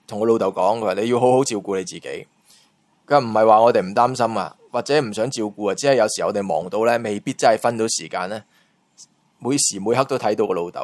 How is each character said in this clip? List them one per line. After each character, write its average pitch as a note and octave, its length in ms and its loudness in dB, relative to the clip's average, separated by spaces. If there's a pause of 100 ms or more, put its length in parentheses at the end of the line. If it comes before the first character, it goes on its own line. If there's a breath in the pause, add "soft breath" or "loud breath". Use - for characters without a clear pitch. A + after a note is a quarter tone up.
同 G#2+ 140 -8
個 A2 60 0
老 A#2 120 4
豆 F#2+ 140 0
講， G2 260 0
佢 A2+ 60 -6
話： F#2+ 160 0
「你 A2+ 80 -2
要 A#2+ 120 2
好 B2 120 4
好 C3 120 4
照 A#2 140 -6
顧 F#2+ 200 -4
你 F#2 60 -6
自 E2+ 140 -14
己。」 E2 280 -12 (800 soft breath)
佢 - 60 -2
話 C#3+ 60 6
唔 A#2+ 140 -2
係 A2 140 4
話 G#2+ 140 8
我 A#2+ 120 6
哋 A2 100 2
唔 F#2+ 120 -6
擔 B2 220 2
心 A2+ 220 -2
啊， E2 180 -6 (160)
或 A#2+ 100 -4
者 C#3+ 180 0
唔 A#2 120 -4
想 A2 180 -4
照 A2+ 140 -4
顧 G#2 260 -4
啊， F#2+ 40 -2
只 A2+ 120 -4
係 C#3 80 4
有 A2 140 4
時 - 140 -6
我 F2+ 120 0
哋 G2+ 80 -2
忙 F2 260 -4
到 G2+ 160 -2
呢， A#2+ 200 2
未 G#2 160 -4
必 C3+ 120 -8
真 B2+ 180 2
係 A2+ 80 4
分 A#2+ 200 -2
到 A2 100 0
時 E2 200 -6
間 F#2 200 -6
呢， G#2 140 -10 (960)
每 C3 200 -2
時 G2+ 200 -2
每 G#2+ 160 0
刻 C3 100 2
都 C3+ 140 -2
睇 G#2+ 160 0
到 G#2 120 0
個 F#2+ 80 -2
老 F2 160 -4
豆 C2 140 -10